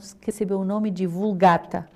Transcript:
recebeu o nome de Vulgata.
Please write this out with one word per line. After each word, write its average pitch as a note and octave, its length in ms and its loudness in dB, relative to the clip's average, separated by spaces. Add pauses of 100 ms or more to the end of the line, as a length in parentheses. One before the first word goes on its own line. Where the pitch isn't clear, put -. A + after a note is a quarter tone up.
(220)
recebeu G3 380 -4
o F#3+ 60 -4
nome G#3+ 260 -2
de F#3 140 -4
Vulgata. F3+ 920 2